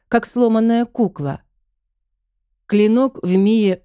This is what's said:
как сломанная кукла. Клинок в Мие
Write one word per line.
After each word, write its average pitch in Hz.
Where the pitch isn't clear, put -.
как 233
сломанная 233
кукла. 151
Клинок 220
в 180
Мие 202